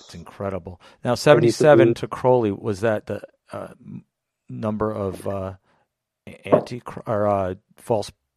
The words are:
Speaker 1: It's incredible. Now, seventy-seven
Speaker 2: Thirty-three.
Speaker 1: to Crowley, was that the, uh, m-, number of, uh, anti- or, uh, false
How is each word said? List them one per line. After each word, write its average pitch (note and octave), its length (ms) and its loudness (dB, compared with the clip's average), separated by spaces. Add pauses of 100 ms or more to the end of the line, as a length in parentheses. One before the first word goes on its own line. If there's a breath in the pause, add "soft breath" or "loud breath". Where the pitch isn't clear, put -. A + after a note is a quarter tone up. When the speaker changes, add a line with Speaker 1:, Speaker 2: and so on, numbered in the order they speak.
Speaker 1:
It's - 80 -20
incredible. F2+ 680 -10 (240 soft breath)
Now, B2 100 -2
seventy-seven C3+ 760 6
Speaker 2:
Thirty-three. A#2+ 200 -4
Speaker 1:
to - 0 -
Crowley, B2 440 2
was G2+ 280 -6
that G#2+ 260 -2
the, G2+ 140 -8 (320)
uh, G2 160 -12 (160)
m-, - 200 -16 (440)
number G#2+ 420 -4
of, G2 380 -6
uh, F#2+ 240 -6 (920)
anti- A#2+ 360 0 (240)
or, G#2 220 0
uh, F#2+ 260 0 (220)
false G#2+ 340 -4 (260)